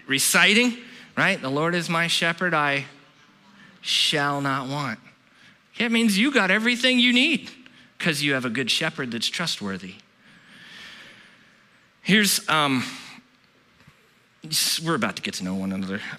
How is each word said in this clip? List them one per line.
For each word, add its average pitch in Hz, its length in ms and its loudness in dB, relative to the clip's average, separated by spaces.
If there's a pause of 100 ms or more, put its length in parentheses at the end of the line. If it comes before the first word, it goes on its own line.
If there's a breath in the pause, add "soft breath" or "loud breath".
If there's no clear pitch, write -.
reciting, 196 680 4 (400 loud breath)
right? 175 240 2
"The 131 80 -4
Lord 156 240 0
is 170 160 -2
my 170 180 0
shepherd, 170 460 0
I 143 320 0 (960 loud breath)
shall 143 600 0
not 135 260 -2
want." 135 320 -4 (800 soft breath)
That 233 120 0
means 226 260 4
you 254 140 4
got 202 200 4
everything 240 480 2
you 247 140 4
need 262 360 2 (480 loud breath)
'cause 147 240 -2
you 143 120 0
have 127 100 -2
a 127 60 -2
good 117 200 -4
shepherd 151 420 -2
that's 117 160 -4
trustworthy. 95 680 -6 (2000 loud breath)
Here's, 202 480 2
um, 143 340 2 (1700 loud breath)
s-, - 320 -2
we're 165 140 0
about 185 200 -2
to - 60 -12
get - 140 -6
to 92 100 -6
know 92 100 -4
one 190 160 -4
another, 95 300 -6 (180 loud breath)